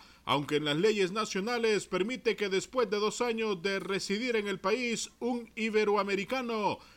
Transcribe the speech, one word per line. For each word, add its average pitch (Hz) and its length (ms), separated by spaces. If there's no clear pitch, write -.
aunque 143 320
en 147 80
las 147 120
leyes 196 340
nacionales 214 760
permite 202 480
que 208 140
después 196 420
de 208 80
dos 208 200
años 226 440
de 196 160
residir 196 560
en 208 120
el 196 120
país, 233 500
un 240 360
iberoamericano 214 1200